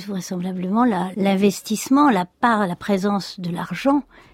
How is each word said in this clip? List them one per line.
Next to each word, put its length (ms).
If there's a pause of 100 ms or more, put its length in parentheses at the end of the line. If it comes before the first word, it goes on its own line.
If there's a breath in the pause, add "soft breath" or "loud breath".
vraisemblablement, 800
la, 320
l'investissement, 920
la 160
part, 420
la 80
présence 640
de 100
l'argent 540 (300 soft breath)